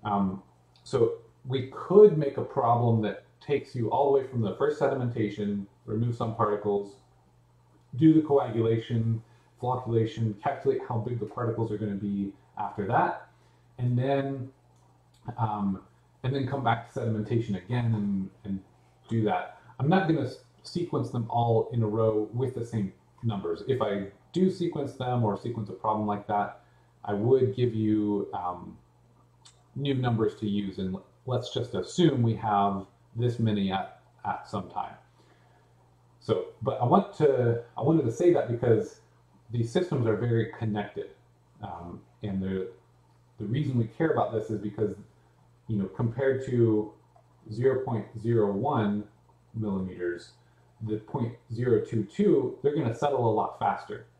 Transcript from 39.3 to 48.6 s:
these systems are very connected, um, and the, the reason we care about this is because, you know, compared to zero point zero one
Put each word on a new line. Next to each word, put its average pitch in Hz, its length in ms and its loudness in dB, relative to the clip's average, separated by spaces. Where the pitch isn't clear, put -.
these 117 220 -2
systems 120 340 0
are 107 100 2
very 117 420 0
connected, 104 520 -4
um, 90 380 -12
and 95 180 -4
the, 95 280 -2
the 107 80 -8
reason 123 300 -2
we 117 100 2
care 160 240 0
about 123 220 0
this 110 180 -2
is 101 100 -2
because, 101 340 -2
you 113 100 -2
know, 196 100 0
compared 131 600 -2
to 113 460 2
zero 127 320 2
point 113 220 -4
zero 107 320 2
one 104 500 0